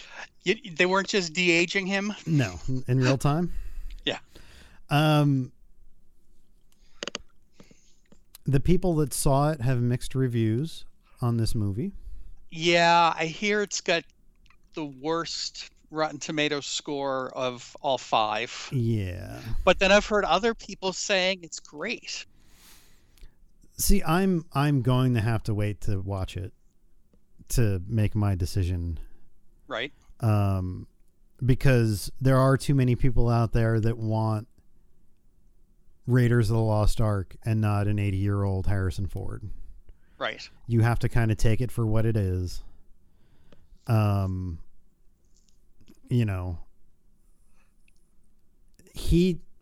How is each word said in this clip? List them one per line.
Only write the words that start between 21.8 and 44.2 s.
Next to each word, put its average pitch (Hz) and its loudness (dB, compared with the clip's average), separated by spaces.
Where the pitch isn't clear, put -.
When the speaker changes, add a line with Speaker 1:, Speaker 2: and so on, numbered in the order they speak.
Speaker 2:
See, 196 6
I'm, 175 2
I'm 139 2
going 127 2
to 117 2
have 110 0
to 110 -2
wait 104 -2
to 101 0
watch 95 -6
it 92 -8
to 101 2
make 110 0
my 104 2
decision. 85 -2
Speaker 1:
Right. 123 -6
Speaker 2:
Um, 101 0
because 120 2
there 131 4
are 135 4
too 147 0
many 127 2
people 120 4
out 117 2
there 113 2
that 113 0
want 110 -2
Raiders 120 4
of 117 2
the 113 2
Lost 107 2
Ark 104 0
and 110 0
not 104 2
an 104 0
eighty-year-old 101 0
Harrison 95 -2
Ford. 98 -8
Speaker 1:
Right. 117 -8
Speaker 2:
You 117 2
have 117 4
to 113 0
kinda 113 2
take - 4
it 123 -2
for 120 -2
what 110 2
it 110 2
is. 92 -2
Um, 95 0